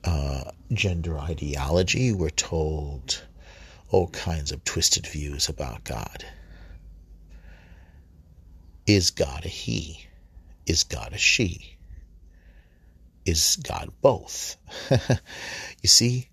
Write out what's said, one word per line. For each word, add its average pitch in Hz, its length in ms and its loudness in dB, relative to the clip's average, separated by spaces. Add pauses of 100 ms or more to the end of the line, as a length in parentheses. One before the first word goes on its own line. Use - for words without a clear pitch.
uh, 69 480 0 (200)
gender 85 460 0
ideology, 78 920 2
we're 85 180 0
told 76 920 -2 (680)
all 92 180 4
kinds 78 440 -4
of - 120 -10
twisted - 420 0
views 73 420 -4
about 65 360 -6
God. - 400 -8 (2500)
Is 98 240 8
God 76 340 -2
a 82 40 -6
he? - 580 -6 (580)
Is - 200 2
God - 280 -8
a 101 60 -8
she? - 580 2 (1500)
Is 85 300 2
God - 340 -6 (100)
both? - 560 2 (320)
<laughs> - 20 2 (920)
You 98 60 2
see? 123 440 6